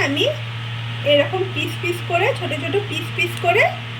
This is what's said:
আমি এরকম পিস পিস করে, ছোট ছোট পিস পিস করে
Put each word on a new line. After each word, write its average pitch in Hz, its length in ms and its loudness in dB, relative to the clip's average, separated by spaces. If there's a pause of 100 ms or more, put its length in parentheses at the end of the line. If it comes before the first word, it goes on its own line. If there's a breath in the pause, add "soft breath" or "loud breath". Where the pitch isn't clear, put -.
আমি 294 200 2 (800)
এরকম 359 360 4 (140)
পিস 320 180 -2 (100)
পিস 349 160 0 (100)
করে, 349 180 2 (120)
ছোট 339 120 -4 (120)
ছোট 320 120 -2 (140)
পিস - 180 -6 (100)
পিস 359 160 0 (100)
করে 554 200 4 (380)